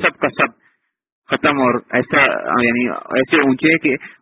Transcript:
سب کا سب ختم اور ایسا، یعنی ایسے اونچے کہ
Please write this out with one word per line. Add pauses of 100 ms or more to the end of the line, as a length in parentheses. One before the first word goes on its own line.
سب
کا
سب (580)
ختم
اور (100)
ایسا، (420)
یعنی
ایسے
اونچے
کہ (240)